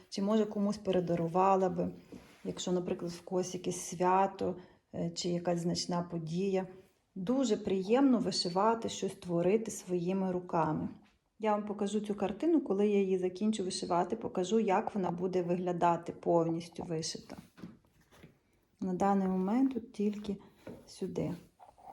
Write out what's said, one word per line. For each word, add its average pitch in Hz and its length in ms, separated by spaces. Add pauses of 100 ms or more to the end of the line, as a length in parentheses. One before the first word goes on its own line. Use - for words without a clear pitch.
чи, - 140
може, 214 220
комусь 208 340
передарувала 185 880
би, 175 200 (560)
якщо, 185 280
наприклад, 180 380
в 170 100
когось 180 340
якесь 180 260
свято, 185 760 (380)
е, 170 160
чи 180 180
якась 175 320
значна 175 420
подія. 175 640 (480)
Дуже 220 420
приємно 208 600
вишивати, 202 680
щось - 260
творити 180 560
своїми 180 640
руками. 170 560 (540)
Я 214 100
вам 208 140
покажу 208 340
цю 208 140
картину, 294 460
коли 202 280
я 202 100
її 190 200
закінчу 196 460
вишивати, 180 520
покажу, 190 440
як 196 340
вона 185 160
буде 175 320
виглядати 175 720
повністю 165 680
вишита. - 540 (1400)
На 185 120
даний 190 360
момент 220 480
от - 160
тільки 208 440 (500)
сюди. 170 480 (580)